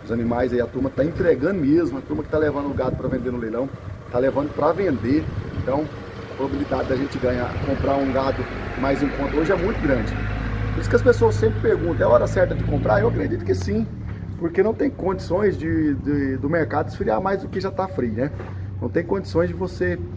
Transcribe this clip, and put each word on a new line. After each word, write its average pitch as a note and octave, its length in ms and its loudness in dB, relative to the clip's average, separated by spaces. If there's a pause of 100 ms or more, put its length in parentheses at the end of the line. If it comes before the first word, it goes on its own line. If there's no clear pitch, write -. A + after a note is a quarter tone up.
Os F#2 80 -6
animais A#2 420 0
aí, A#2+ 80 2
a A#2 60 0
turma C3 240 -2
tá - 120 0
entregando E3 580 2
mesmo, D3 360 4
a C3 40 -8
turma D3+ 200 -4
que - 80 -8
tá D#3 80 0
levando C#3+ 320 0
o C3 60 -4
gado C3 200 0
pra - 120 -4
vender B2+ 240 -2
no B2 80 -4
leilão, A#2 280 -4 (440)
tá A#2+ 80 0
levando C3+ 340 0
pra C#3+ 180 2
vender. D3+ 540 0 (320)
Então, C#3 260 0 (480)
a - 40 -12
probabilidade C3+ 540 -2
da C3 80 2
gente C#3 200 -4
ganhar, B2 320 0 (160)
comprar C#3 300 0
um C#3 160 0
gado C3 320 0 (360)
mais C3+ 220 2
em C#3+ 60 2
conta C#3 300 -2
hoje E3 140 2
é F#3+ 40 6
muito F#3 260 0
grande. A2+ 320 2 (600)
Por - 80 0
isso - 80 -2
que - 60 4
as A#3+ 60 8
pessoas A#3 320 6
sempre A3 280 2
perguntam, E3+ 440 2
"é C3 60 6
hora - 160 6
certa F3+ 260 2
de - 120 -2
comprar?" F#3+ 340 2
Eu G#3+ 80 2
acredito - 380 -2
que F#3+ 100 2
sim, G#3+ 320 -2 (500)
porque F3 240 0
não G#3+ 120 4
tem - 160 0
condições F#3+ 680 0
de, D#3 380 2
de, C3+ 420 0
do C#3 120 -2
mercado D#3 400 0
esfriar G#3+ 320 0
mais G3 200 0
do - 60 -8
que - 120 -4
já F#3 120 -2
tá F#3+ 160 -2
frio, B2 240 -2
né? B2 200 -2 (500)
Não B2 80 -4
tem E3+ 140 0
condições F3+ 440 0
de F3 80 -4
você F3+ 420 -2 (200)